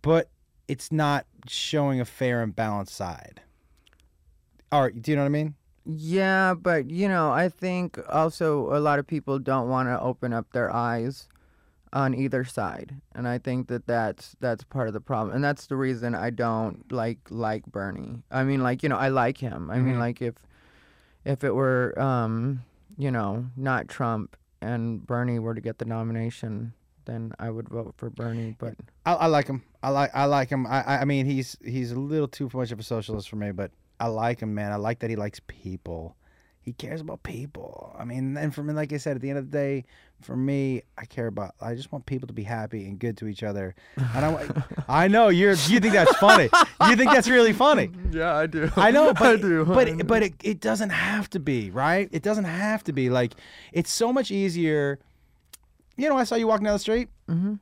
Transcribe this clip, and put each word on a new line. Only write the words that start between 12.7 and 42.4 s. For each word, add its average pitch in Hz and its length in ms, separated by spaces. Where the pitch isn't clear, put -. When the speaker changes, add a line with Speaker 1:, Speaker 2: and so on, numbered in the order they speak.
Speaker 2:
and 120 140
I 123 100
think 127 300
that 120 180
that's, 117 540
that's 117 240
part 123 240
of 104 60
the 107 60
problem, 110 340
and 135 100
that's 143 220
the 135 100
reason 123 380
I 101 160
don't 113 600
like, 117 280
like 110 360
Bernie. 101 640
I 131 140
mean, 135 180
like, 127 200
you 156 60
know, 131 80
I 135 120
like 131 300
him. 85 320
I 110 80
mean, 127 140
Speaker 1:
Mm-hmm. 120 80
Speaker 2:
like, 120 220
if, 117 120
if 139 200
it 123 100
were, 127 460
um, 123 600
you 139 140
know, 113 360
not 131 320
Trump 113 480
and 117 440
Bernie 120 320
were 113 160
to 110 60
get 110 180
the - 60
nomination, 113 880
then 117 340
I 113 120
would 110 180
vote 117 280
for 120 140
Bernie. 113 480
But 113 160
Speaker 1:
I, 170 100
I 165 120
like 147 200
him. 135 160
I 135 80
like, 139 240
I 135 100
like 139 240
him. 131 180
I, 127 160
I, 135 200
I - 20
mean, 139 220
he's, 135 380
he's 120 280
a 120 80
little 147 280
too 139 260
much 123 180
of 107 80
a - 20
socialist 110 460
for 110 80
me, 104 160
but 92 180
I 120 80
like 113 320
him, 107 140
man. 104 180
I 104 40
like 110 240
that 113 100
he 113 60
likes 104 300
people. 82 720
He 120 100
cares 156 300
about 156 220
people. - 760
I - 80
mean, 131 320
and 151 160
for 147 80
me, 151 100
like 151 220
I - 20
said, 143 200
at 123 60
the 135 60
end 139 100
of 131 120
the 147 60
day, 139 280
for 127 120
me, 135 460
I - 80
care 117 220
about, 101 340
I 120 140
just 127 180
want 135 140
people 127 200
to 123 60
be 113 100